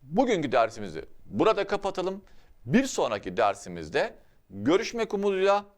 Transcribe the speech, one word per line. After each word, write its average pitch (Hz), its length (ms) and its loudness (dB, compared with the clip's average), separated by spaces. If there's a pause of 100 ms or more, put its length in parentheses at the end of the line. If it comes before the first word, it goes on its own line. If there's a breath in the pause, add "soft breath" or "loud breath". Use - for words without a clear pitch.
Bugünkü 180 500 0
dersimizi 107 540 0 (200)
burada 196 420 2
kapatalım. 196 560 -4 (420 soft breath)
Bir 202 200 4
sonraki 107 520 -2
dersimizde 98 760 -2 (340 soft breath)
görüşmek 202 640 -2
umuduyla. 202 520 0 (120)